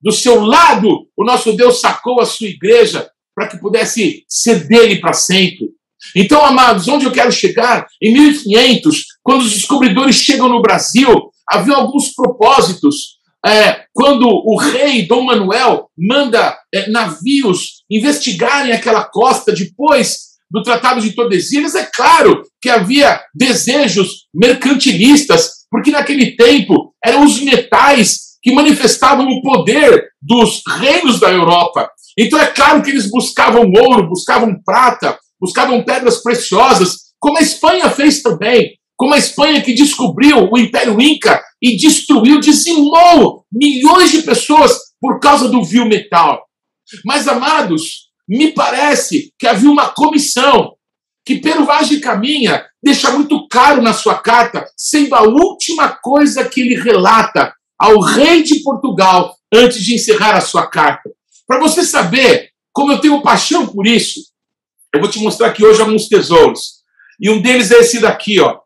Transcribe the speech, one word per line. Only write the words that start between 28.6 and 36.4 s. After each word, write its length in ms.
o 140
poder 680
dos 460
reinos 540
da 100
Europa. 580
Então 220
é 60
claro 360
que 80
eles 180
buscavam 600
ouro, 380
buscavam 560
prata, 520
buscavam 440
pedras 360
preciosas, 1000